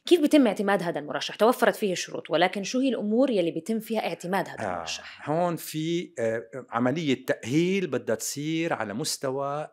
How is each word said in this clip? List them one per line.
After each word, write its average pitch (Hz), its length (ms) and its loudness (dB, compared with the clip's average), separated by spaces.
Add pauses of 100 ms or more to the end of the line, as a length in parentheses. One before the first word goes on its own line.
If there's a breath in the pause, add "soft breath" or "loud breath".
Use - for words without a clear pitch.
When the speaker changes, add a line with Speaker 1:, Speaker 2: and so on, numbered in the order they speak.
Speaker 1:
كيف 330 160 6
بيتم 285 260 6
اعتماد 202 360 2
هذا 165 160 -2
المرشح؟ - 360 -6
توفرت 220 400 6
فيه 196 160 -2
الشروط، - 380 -6
ولكن 185 340 4
شو 254 160 -2
هي 269 100 2
الأمور 226 400 2
يلي 180 220 2
بيتم 220 280 -2
فيها 214 280 -4
اعتماد 180 420 -2
هذا - 200 -8
Speaker 2:
آه، 90 40 -2
Speaker 1:
المرشح؟ - 560 -8
Speaker 2:
هون 170 260 0
في، 165 640 -4
آه، 117 500 -4
عملية 127 560 0
تأهيل 175 600 0
بدها 123 280 -2
تصير 160 580 -4
على 110 200 -4
مستوى 139 800 -4